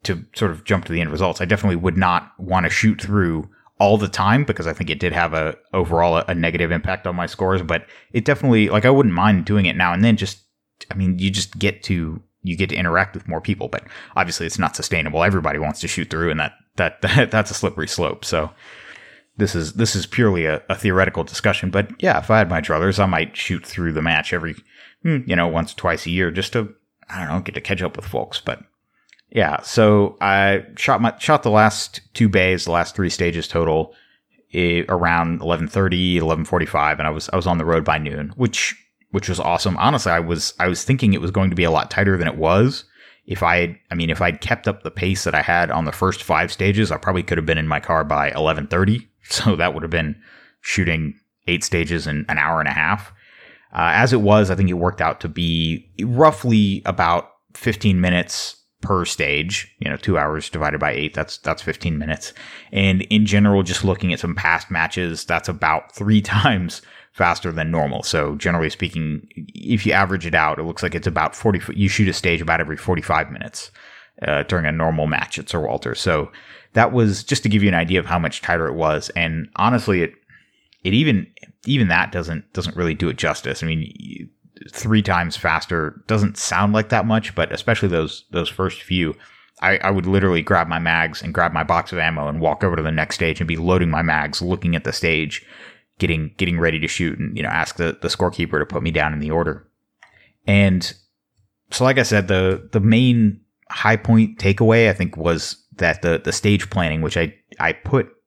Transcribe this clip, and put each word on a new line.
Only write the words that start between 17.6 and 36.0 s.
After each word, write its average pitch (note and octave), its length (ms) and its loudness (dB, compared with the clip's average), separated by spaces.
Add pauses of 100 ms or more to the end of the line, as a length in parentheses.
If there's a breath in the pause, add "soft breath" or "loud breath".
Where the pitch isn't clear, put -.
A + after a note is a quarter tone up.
slope. - 380 -4
So D#2+ 260 -2 (840 loud breath)
this G2+ 160 0
is, D#2+ 200 -4
this G#2+ 220 0
is F2+ 120 -4
purely F#2+ 380 2
a, D#2 240 -2
a E2+ 60 -2
theoretical F#2 480 2
discussion, - 460 -2
but G2 200 0 (100)
yeah, F3+ 180 2
if - 140 -2
I A2 80 6
had F#2 100 2
my E2 120 0
druthers, F#2 380 0
I G2+ 60 4
might E2 320 0
shoot - 280 -6
through E2 280 -4
the D#2 80 -2
match D#2 320 0
every, E2 220 -4 (480 loud breath)
hmm, D#3 220 0
you F2+ 100 -2
know, E2+ 120 4
once D#2+ 260 -2
or - 40 -16
twice E2+ 280 -2
a E2+ 60 -4
year F2 200 0
just F#2 220 -6
to, A2 200 -4 (360)
I F#2+ 100 -12
don't D#2 140 -6
know, F#2 80 -2
get - 140 -12
to C2+ 60 -8
catch F#2 200 -4
up - 160 -6
with - 80 -14
folks. - 340 -8
But - 240 -8 (680 soft breath)
yeah, D#2 320 0
so G#2 600 4
I G2 420 2 (140)
shot A#2 240 0
my, A#2 160 0
shot - 240 2
the A#2+ 80 0
last G#2+ 520 2 (120)
two A2+ 160 4
bays, F#2 360 2
the E2+ 60 -2
last E2+ 240 0
three F#2 140 0
stages E2+ 380 -2
total, D#2+ 460 0 (600 soft breath)
eh, E2+ 340 2
around E2+ 540 0
eleven E2 260 -2
thirty, F2+ 500 2